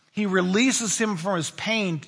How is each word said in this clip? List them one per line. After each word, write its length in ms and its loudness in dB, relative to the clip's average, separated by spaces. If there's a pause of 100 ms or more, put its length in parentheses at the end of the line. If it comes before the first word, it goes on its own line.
(140)
he 120 -2
releases 680 2
him 200 0
from 180 -2
his 160 -2
pain 580 -2